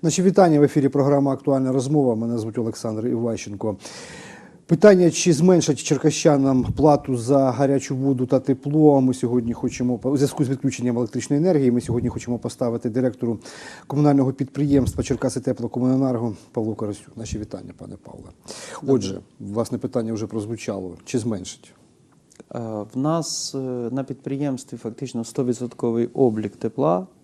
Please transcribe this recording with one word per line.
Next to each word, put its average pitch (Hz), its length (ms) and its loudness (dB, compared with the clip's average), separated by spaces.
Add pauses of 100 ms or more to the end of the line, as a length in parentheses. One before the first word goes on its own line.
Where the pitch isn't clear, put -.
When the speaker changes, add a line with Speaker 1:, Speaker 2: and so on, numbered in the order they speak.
Speaker 1:
Наші 165 180 2
вітання. 175 380 6
В - 20 8
ефірі 139 260 4
програма 139 440 2
«Актуальна 131 400 0
розмова». 135 420 2
Мене 117 240 -2
звуть 110 200 -6
Олександр 110 480 -4
Іващенко. 110 720 -4 (920)
Питання, 180 440 6
чи 175 220 0
зменшать 160 460 4
черкащанам 139 880 2 (120)
плату 139 400 4
за 131 340 2
гарячу 135 460 0
воду 131 300 0
та 131 140 2
тепло, 143 600 4
ми 131 140 2
сьогодні 120 380 -2
хочемо, 123 500 -4
у 135 140 -2
зв'язку 139 280 0
з 120 40 -2
відключенням 123 480 -4
електричної 123 460 -2
енергії, 151 280 4
ми 120 100 2
сьогодні 120 280 -2
хочемо 117 300 -6
поставити 117 520 -4
директору 117 480 -2 (480)
комунального 139 460 2
підприємства 135 680 0
«Черкаси 123 380 -2
Теплокомуненерго» 123 920 -2 (180)
Павлу 110 220 -2
Карасю. 104 420 -8
Наші 113 220 -8
вітання, - 400 -12
пане 95 240 -14
Павле. - 240 -20 (540)
Speaker 2:
Добре. 135 140 2
Speaker 1:
Отже, 95 260 -2 (200)
власне, 110 380 -4
питання 113 340 -4
вже 107 140 -6
прозвучало. 104 680 -8 (100)
Чи - 140 -4
зменшить? 107 560 -8 (800)
Speaker 2:
Е, 120 60 -8 (340)
в 127 40 -6
нас, 156 560 -4
е, 139 40 -6 (320)
на 131 140 -4
підприємстві 135 720 -8
фактично 117 480 -8
сто - 200 -4
відсотковий 117 600 -2
облік 107 500 0
тепла 160 500 -2 (180)